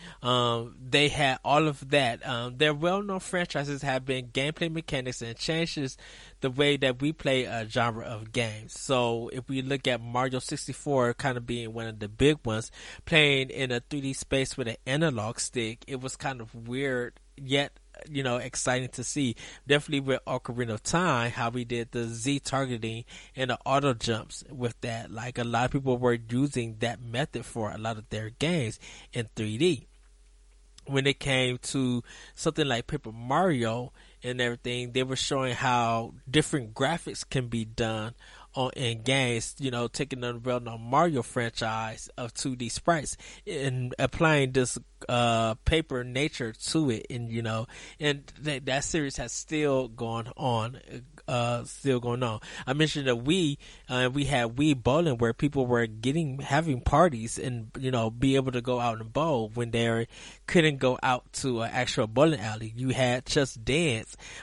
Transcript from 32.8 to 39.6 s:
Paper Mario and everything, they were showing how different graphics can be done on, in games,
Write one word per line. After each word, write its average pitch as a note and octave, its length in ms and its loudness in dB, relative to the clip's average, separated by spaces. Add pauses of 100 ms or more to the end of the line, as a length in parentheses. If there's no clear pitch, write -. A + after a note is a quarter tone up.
Paper A#2 240 -8
Mario B2 800 2 (320)
and B2 160 -2
everything, B2 500 -2
they B2+ 140 2
were C3 100 -4
showing C3 400 0
how A#2 600 2 (140)
different C3 460 0
graphics C#3 540 -2
can B2+ 180 -2
be A#2 180 -2
done A2 500 -4 (420)
on, B2+ 180 0
in A#2 280 -4
games, B2 580 2